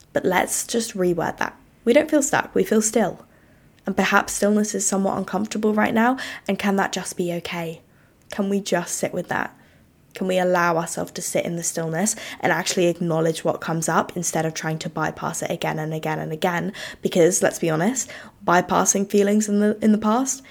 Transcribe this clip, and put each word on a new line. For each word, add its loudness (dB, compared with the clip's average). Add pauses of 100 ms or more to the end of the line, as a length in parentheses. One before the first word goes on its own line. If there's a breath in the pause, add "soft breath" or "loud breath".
(120)
But 0
let's 0
just -4
reword 0
that. -6 (260)
We 4
don't 4
feel 4
stuck, 0
we 4
feel 2
still. -2 (580 soft breath)
And -4
perhaps 2
stillness 2
is -2
somewhat 0
uncomfortable -2
right 2
now, 4 (300 loud breath)
and -2
can 2
that 0
just -8
be -2
okay? -8 (500 soft breath)
Can -2
we 0
just -2
sit -6
with -6
that? -4 (560 soft breath)
Can -2
we 0
allow 2
ourselves -4
to -10
sit -2
in -4
the -6
stillness -2 (240 loud breath)
and 0
actually 0
acknowledge 0
what -2
comes -2
up 0
instead -2
of -4
trying -4
to -8
bypass -4
it -4
again -4
and -4
again -4
and -6
again? -2 (300 loud breath)
Because, 4
let's 2
be 0
honest, 0 (380 loud breath)
bypassing 4
feelings 4
in 2
the, 4
in 6
the 6
past, 0 (100)